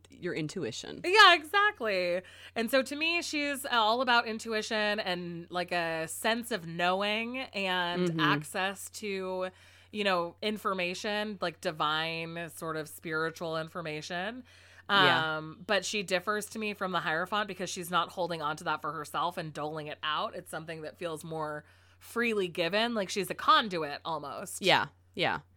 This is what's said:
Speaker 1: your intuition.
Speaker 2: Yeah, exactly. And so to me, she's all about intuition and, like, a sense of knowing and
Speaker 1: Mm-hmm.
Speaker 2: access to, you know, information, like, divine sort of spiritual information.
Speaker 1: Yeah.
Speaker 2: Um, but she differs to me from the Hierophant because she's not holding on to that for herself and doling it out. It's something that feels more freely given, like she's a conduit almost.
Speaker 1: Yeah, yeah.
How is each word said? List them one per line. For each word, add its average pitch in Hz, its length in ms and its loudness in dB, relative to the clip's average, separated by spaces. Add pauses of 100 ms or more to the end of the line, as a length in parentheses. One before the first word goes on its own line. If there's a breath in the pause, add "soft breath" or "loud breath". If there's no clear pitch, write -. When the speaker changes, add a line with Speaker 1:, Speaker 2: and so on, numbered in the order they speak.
Speaker 1:
your - 240 -8
intuition. 151 720 -6
Speaker 2:
Yeah, 381 280 10
exactly. 254 840 2 (380 loud breath)
And 226 120 0
so 269 120 4
to 269 120 -2
me, 330 280 0
she's 285 500 -2
all 233 300 4
about 240 260 4
intuition 214 720 0
and, 175 500 -4
like, 175 220 -2
a 165 380 0
sense 226 420 -2
of 175 160 -4
knowing 202 680 0
and 180 720 0
Speaker 1:
Mm-hmm. 165 100 0
Speaker 2:
access 185 760 0
to, 185 520 -4 (460 soft breath)
you 208 100 0
know, 175 380 2
information, 208 960 -2
like, 175 220 -4
divine 165 920 -2
sort 160 220 -6
of 151 140 -6
spiritual 160 680 -4
information. 170 880 -6 (460 loud breath)
Speaker 1:
Yeah. 165 480 6
Speaker 2:
Um, 156 280 -8
but 190 200 2
she 208 180 -2
differs 190 440 0
to - 120 -8
me 208 140 -2
from 185 180 -4
the 175 80 2
Hierophant 175 480 0
because 185 220 -6
she's 175 200 -8
not 170 200 2
holding 170 320 -2
on 151 160 -2
to 175 80 -10
that 156 160 0
for 151 100 -4
herself 156 460 -2
and 160 160 -6
doling 151 340 -6
it 147 160 -10
out. 160 320 -2
It's 175 160 -14
something 160 300 -8
that 151 180 -12
feels 160 240 -6
more 151 400 -6 (340 soft breath)
freely 214 520 0
given, 190 440 0
like 202 140 -2
she's 185 220 -2
a 180 60 -4
conduit 180 680 2
almost. 147 580 -8
Speaker 1:
Yeah, 151 260 6 (260)
yeah. 113 260 2 (180)